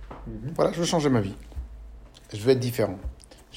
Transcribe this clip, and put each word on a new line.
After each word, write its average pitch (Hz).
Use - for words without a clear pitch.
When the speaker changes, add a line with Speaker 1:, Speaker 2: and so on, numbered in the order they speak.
Speaker 1:
Mhm. 113
Speaker 2:
Voilà, -
je 160
veux 170
changer 156
ma 123
vie. 98
Je 113
veux 120
être 131
différent. 113